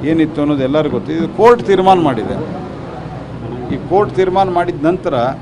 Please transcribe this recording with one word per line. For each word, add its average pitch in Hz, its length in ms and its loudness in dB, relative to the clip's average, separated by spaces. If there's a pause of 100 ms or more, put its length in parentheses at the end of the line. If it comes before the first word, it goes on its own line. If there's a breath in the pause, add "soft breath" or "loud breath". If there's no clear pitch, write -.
ಏನಿತ್ತು 156 320 0
ಅನ್ನೋದು 147 220 0
ಎಲ್ಲರಿಗೂ 139 340 0
ಗೊತ್ತು. 120 160 -4
ಇದು 160 160 -2
ಕೋರ್ಟ್ 240 340 4
ತೀರ್ಮಾನ 185 380 4
ಮಾಡಿದೆ. 127 340 0 (1400)
ಈ 131 140 -8
ಕೋರ್ಟ್ 180 260 2
ತೀರ್ಮಾನ 185 360 2
ಮಾಡಿದ 175 340 -2
ನಂತರ 170 300 0 (280)